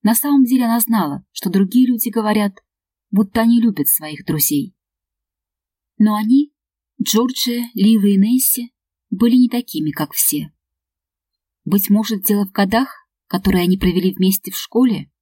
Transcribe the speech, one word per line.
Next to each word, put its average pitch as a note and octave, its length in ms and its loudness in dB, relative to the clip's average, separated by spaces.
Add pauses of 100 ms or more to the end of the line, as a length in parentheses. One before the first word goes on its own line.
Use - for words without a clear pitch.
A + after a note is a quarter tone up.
На A3 140 2
самом C#4+ 280 2
деле B3 220 2
она A3+ 140 0
знала, G3+ 520 -2
что - 180 -8
другие G3 380 2
люди A#3+ 220 -2
говорят, G#3+ 440 -2 (580)
будто G#3+ 300 -2
они A#3 200 4
любят A3 260 0
своих D3+ 380 -8
друзей. D3+ 500 -4 (1200)
Но G#3+ 180 2
они, B3+ 380 0 (480)
Джорджия, A#3+ 720 -2
Лила G3+ 340 2
и G3+ 100 4
Нэнси, A#3+ 560 0 (360)
были A#3 260 2
не B3 120 6
такими, D#3 440 -4
как D3 220 -8
все. - 380 -4 (1120)
Быть - 260 -2
может, G#3 340 0
дело G3+ 220 0
в G3 60 -16
годах, G#3+ 560 -2 (200)
которые F#3 360 0
они F#3 140 2
провели F3+ 360 0
вместе F#3+ 380 -2
в - 60 -12
школе A3 540 -2 (100)